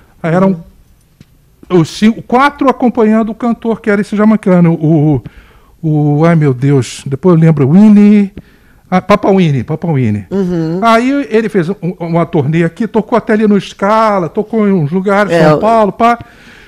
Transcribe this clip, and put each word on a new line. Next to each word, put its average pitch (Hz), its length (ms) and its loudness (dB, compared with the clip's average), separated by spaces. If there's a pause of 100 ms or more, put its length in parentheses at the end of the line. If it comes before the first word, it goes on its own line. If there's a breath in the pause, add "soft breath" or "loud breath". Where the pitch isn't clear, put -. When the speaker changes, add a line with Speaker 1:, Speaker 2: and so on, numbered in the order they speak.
(220 soft breath)
Speaker 1:
Aí 165 120 -2
eram 185 280 0 (1080)
Speaker 2:
Uhum. 180 100 2
Speaker 1:
os 147 100 -2
cinco, 220 320 -2
quatro 277 460 -2
acompanhando 220 600 0
o 220 40 -8
cantor, 226 460 -4
que 214 100 -4
era 202 100 0
esse 202 160 -6
jamaicano, 196 580 2
o, 151 480 0 (600 loud breath)
o, 147 420 0
ai 170 100 4
meu 147 200 2
Deus, 135 520 -2
depois 151 280 0
eu 160 60 2
lembro, 147 300 2
Winnie, 208 640 4 (600 loud breath)
ah, 185 60 2
Papauini, 185 640 0
Papauini. 127 640 -4
Speaker 2:
Uhum. 175 520 -4
Speaker 1:
Aí 240 480 0
ele 220 180 0
fez 175 220 -2
um, 202 40 -4 (240)
uma 170 280 -2
turnê 160 360 -2
aqui, 165 240 -4
tocou 220 300 -2
até 214 160 -2
ali 214 160 0
no 202 100 2
Scala, 202 680 -2
tocou 214 400 -4
em 196 40 2
uns 151 200 -2
lugares, 196 400 -2
Speaker 2:
É, 170 120 2
Speaker 1:
São 151 120 4
Speaker 2:
o - 40 -2
Speaker 1:
Paulo, 214 320 0
pá, 233 260 0 (500 loud breath)